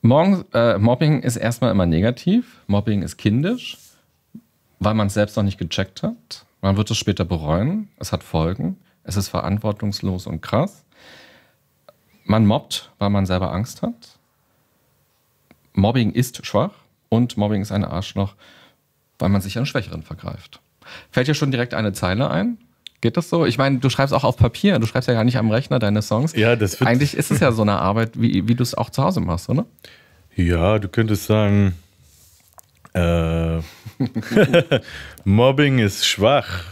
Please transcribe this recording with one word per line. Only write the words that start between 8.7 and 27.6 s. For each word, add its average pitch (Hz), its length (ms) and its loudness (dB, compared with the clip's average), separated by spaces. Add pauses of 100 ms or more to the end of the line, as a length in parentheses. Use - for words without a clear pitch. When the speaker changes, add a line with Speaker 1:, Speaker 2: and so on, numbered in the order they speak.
Speaker 1:
es 95 140 -6
ist 98 100 -4
verantwortungslos 101 1000 -4
und 80 140 -8
krass. - 440 -4 (1400)
Man 107 220 2
mobbt, - 540 -2
weil 101 100 0
man 101 160 0
selber 92 280 -2
Angst 104 280 -6
hat. - 360 -8 (1600)
Mobbing 110 380 2
ist - 340 -4
schwach 135 260 0 (380)
und 117 280 0
Mobbing 104 240 0
ist 101 100 -6
ein 101 140 0
Arschloch, 98 500 -6 (840)
weil - 100 0
man 101 120 2
sich 98 160 -8
an 127 80 -2
Schwächeren 82 380 -6
vergreift. - 580 -14 (500)
Fällt 127 160 0
dir 156 80 2
schon 143 160 -2
direkt 120 220 -2
eine 107 200 -2
Zeile 98 360 -2
ein? 220 280 -2 (420)
Geht - 160 0
das 165 140 -4
so? 170 160 2
Ich 117 140 0
meine, 135 180 2
du 127 120 2
schreibst 139 240 0
auch - 100 2
auf 131 140 0
Papier, 156 420 2
du 113 80 0
schreibst 127 200 -2
ja 127 60 2
gar 110 100 2
nicht 120 140 2
am 110 140 0
Rechner 131 260 0
deine 104 240 0
Songs. 120 340 -2
Speaker 2:
Ja, 117 200 4
das 107 240 -2
wird 127 100 2
Speaker 1:
Eigentlich 135 260 2
ist - 140 -2
es 139 100 0
ja 139 120 4
so 113 100 0